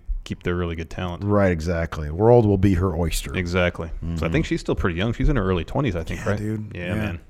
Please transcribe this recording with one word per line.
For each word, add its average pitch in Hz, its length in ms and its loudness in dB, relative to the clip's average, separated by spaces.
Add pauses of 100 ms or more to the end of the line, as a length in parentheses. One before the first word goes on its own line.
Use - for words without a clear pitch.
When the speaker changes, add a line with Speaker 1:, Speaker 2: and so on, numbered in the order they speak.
(240)
Speaker 1:
keep - 200 -10
their 90 120 0
really 85 200 -4
good 80 140 -8
talent. 87 340 -8
Speaker 2:
Right, 101 280 4
exactly. 82 580 -2
World 110 360 6
will 101 120 4
be 98 160 6
her 90 220 0
oyster. - 400 -2
Speaker 1:
Exactly. 87 520 0
So - 60 -8
I - 120 -8
Speaker 2:
Mm-hmm. 82 260 -2
Speaker 1:
think 160 140 0
she's 165 140 -2
still - 140 -2
pretty 87 220 0
young. 107 160 0
She's 131 160 0
in 175 80 2
her 95 80 0
early 90 200 0
twenties, 120 300 -2
I 82 100 -4
think, 85 160 -8
Speaker 2:
Yeah, - 100 -4
Speaker 1:
right? 101 80 0
Speaker 2:
dude. 107 360 -6
Speaker 1:
Yeah, 90 120 -8
Speaker 2:
Yeah. 90 80 -2
Speaker 1:
man. 101 240 -4 (120)